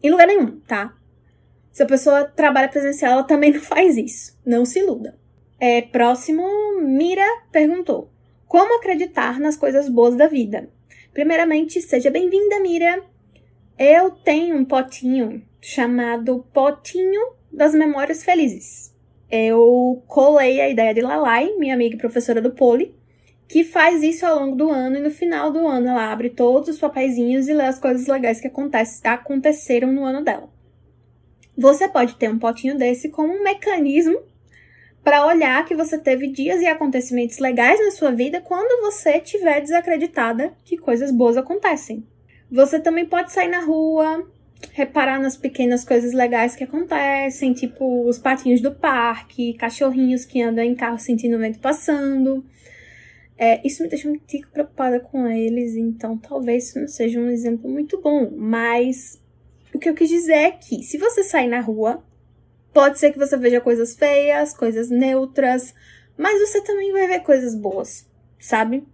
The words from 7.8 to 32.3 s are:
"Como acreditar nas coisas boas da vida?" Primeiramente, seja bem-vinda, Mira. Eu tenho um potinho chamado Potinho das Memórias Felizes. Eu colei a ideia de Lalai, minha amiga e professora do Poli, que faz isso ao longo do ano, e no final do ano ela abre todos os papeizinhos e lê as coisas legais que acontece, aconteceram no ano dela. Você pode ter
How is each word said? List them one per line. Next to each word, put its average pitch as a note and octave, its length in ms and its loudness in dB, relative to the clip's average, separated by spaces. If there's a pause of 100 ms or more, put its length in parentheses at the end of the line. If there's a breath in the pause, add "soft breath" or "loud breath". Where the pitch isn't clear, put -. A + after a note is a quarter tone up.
"Como G#4 320 4
acreditar E4+ 640 -4
nas D4+ 160 -2
coisas C#4 320 0
boas A#3+ 300 2
da D4 100 6
vida?" A#3 420 -4 (440 soft breath)
Primeiramente, D#4+ 680 0
seja C4 300 0
bem-vinda, F#4+ 480 0
Mira. F4 420 0 (760)
Eu E4 340 6
tenho E4 460 0
um C4 80 2
potinho B3+ 760 -4 (200)
chamado A#3+ 920 -2
Potinho F#4+ 840 -2 (180)
das D4+ 240 2
Memórias D4+ 480 0
Felizes. C#4+ 720 -2 (360)
Eu A#3 760 4
colei C4+ 520 6
a C#4 80 2
ideia A3+ 260 2
de A3+ 80 0
Lalai, C4+ 560 0
minha C4+ 180 -2
amiga A#3 200 0
e A3+ 40 -12
professora A#3 420 -2
do B3 100 0
Poli, B3+ 440 2 (520)
que D#4+ 160 2
faz E4 380 2
isso E4 240 -2
ao D#4+ 140 2
longo C4+ 160 -4
do D4+ 140 0
ano, C4 280 -2
e C#4+ 40 -4
no D4 100 -2
final D#4 400 -2
do D#4+ 160 0
ano B3 200 0
ela A3+ 240 -2
abre A3+ 180 -4
todos B3+ 400 2
os D#4 100 -6
papeizinhos C4 680 0
e D4+ 60 0
lê D4 100 2
as C4 160 -2
coisas B3+ 280 -2
legais B3 340 0
que - 60 -8
acontece, B3+ 560 -4
aconteceram C4 880 0
no C#4 120 -2
ano C4+ 200 -4
dela. A#3 260 -4 (1040)
Você C#4+ 320 6
pode B3 280 0
ter A3+ 140 -2